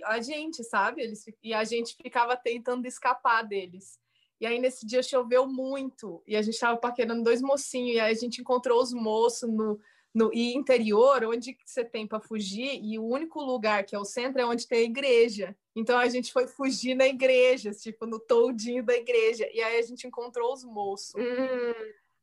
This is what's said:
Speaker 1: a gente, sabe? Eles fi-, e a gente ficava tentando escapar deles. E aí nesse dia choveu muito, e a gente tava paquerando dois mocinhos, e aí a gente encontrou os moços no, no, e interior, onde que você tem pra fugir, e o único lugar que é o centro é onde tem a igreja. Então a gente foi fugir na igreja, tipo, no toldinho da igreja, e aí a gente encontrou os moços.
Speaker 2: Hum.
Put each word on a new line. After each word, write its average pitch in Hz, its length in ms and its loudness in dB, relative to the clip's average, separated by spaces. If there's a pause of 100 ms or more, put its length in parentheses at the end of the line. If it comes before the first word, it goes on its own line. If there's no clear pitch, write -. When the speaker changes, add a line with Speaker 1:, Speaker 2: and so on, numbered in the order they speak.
Speaker 1:
a 220 160 -2
gente, 302 420 -8
sabe? 226 380 -2
Eles 214 240 -8
fi-, 220 180 -20
e 220 120 -6
a 214 100 0
gente 233 320 -6
ficava 247 400 0
tentando 247 500 -6
escapar - 540 0
deles. 196 580 -10 (400)
E 220 60 -8
aí 233 140 -2
nesse 254 260 -2
dia 247 180 0
choveu 254 440 2
muito, 262 800 -8
e 214 100 -2
a 214 60 2
gente 220 180 -2
tava 233 160 2
paquerando 233 480 -2
dois 240 160 4
mocinhos, 262 560 0
e 226 40 2
aí 220 120 2
a - 20 2
gente 233 280 -6
encontrou 247 400 2
os 247 100 -2
moços 226 580 0
no, 214 300 -2 (340)
no, 220 200 4
e 240 180 0
interior, 247 720 6
onde 233 300 -4
que - 100 -20
você - 180 -6
tem 214 240 -6
pra 214 140 -6
fugir, 220 640 -6
e 214 140 -6
o 220 100 -6
único 311 320 -4
lugar 214 440 0
que 208 120 -8
é - 20 -4
o 202 60 -6
centro 254 340 -4
é 247 60 2
onde 240 240 -2
tem 233 120 2
a - 20 4
igreja. 233 720 2 (180)
Então 226 240 2
a 247 120 4
gente 247 200 -2
foi 254 160 2
fugir 254 480 -2
na 262 120 4
igreja, 254 680 4
tipo, 220 320 -12
no 226 160 -8
toldinho 240 640 2
da 240 100 2
igreja, 233 560 2
e 226 120 -4
aí 226 160 0
a 233 40 2
gente 247 240 -10
encontrou 240 460 -4
os 262 100 -10
moços. 202 560 -8
Speaker 2:
Hum. 240 720 -4 (300)